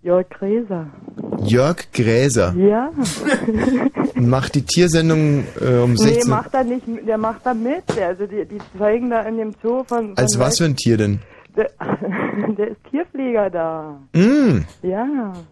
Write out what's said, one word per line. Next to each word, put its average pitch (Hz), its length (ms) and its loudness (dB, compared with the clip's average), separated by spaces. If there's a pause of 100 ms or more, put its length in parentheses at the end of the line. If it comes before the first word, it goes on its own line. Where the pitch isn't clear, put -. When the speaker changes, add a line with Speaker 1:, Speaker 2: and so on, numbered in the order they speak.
Speaker 1:
Jörg 180 280 2
Gräser. 196 560 -4 (560)
Speaker 2:
Jörg 123 500 0
Gräser? 113 640 2
Speaker 1:
Ja. 208 340 2 (640)
Speaker 2:
<laughs> 254 600 0
Macht 127 400 2
die 139 80 2
Tiersendung, 160 840 2 (160)
äh, 127 220 4
um 123 80 4
Speaker 1:
Nee, 120 60 4
Speaker 2:
sechzehn? 233 340 4
Speaker 1:
macht 226 240 -2
da 262 100 4
nicht, 240 200 -4 (220)
der 220 120 0
macht 220 260 -4
da 254 80 0
mit. 254 300 -2 (180)
Also 185 260 -2
die, 196 200 -6
die 208 120 -12 (200)
zeigen 226 320 2
da 226 120 0
in 220 160 -4
dem 220 140 -4 (100)
Zoo 240 220 0
von, 233 240 -4
von 196 80 -10
Speaker 2:
Als 123 220 0
was 131 200 0
für 170 60 2
ein 143 120 0
Tier 117 200 2
denn? 104 220 2 (380)
Speaker 1:
Der, 214 220 0
<laughs> 208 760 -4
der 208 120 -2
ist - 220 -14
Tierpfleger 254 600 -2
da. 160 480 -6 (160)
Speaker 2:
Mm. 214 460 4 (220)
Speaker 1:
Ja. 220 500 -4 (200)